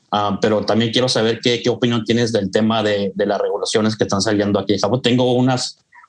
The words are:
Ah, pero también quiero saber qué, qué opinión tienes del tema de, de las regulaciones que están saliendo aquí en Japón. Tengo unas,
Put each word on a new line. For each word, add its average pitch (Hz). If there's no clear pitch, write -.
Ah, 101
pero 107
también 110
quiero 127
saber 113
qué, 120
qué 127
opinión 117
tienes 113
del 98
tema 110
de, 101
de 101
las 101
regulaciones 104
que -
están 98
saliendo 101
aquí 98
en 98
Japón. 120
Tengo 123
unas, 127